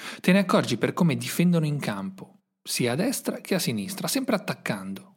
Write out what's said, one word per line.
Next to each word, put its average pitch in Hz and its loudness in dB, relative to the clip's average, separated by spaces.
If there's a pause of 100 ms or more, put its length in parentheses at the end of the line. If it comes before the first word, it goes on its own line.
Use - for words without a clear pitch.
(200)
Te - 4
ne 190 8
accorgi 135 2
per - 0
come 156 2
difendono 165 2
in 147 -2
campo, 98 -8 (260)
sia - 0
a 123 0
destra - -2
che - -2
a 170 2
sinistra, 113 -2
sempre 262 0
attaccando, 98 -6